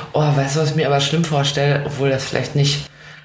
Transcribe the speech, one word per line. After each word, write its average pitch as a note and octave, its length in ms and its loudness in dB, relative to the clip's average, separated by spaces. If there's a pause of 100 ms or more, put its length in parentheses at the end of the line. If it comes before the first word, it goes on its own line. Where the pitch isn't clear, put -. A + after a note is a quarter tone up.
(120)
Oh, C#3+ 100 2 (140)
weißt C#3 200 0
du, D#3+ 40 2
was D3 100 0
ich C#3+ 60 -4
mir D#3 100 2
aber C#3 140 2
schlimm D#3 240 0
vorstelle? C#3+ 600 0
Obwohl C3+ 240 0
das C3+ 120 0
vielleicht - 320 -4
nicht. C#3+ 360 0 (340)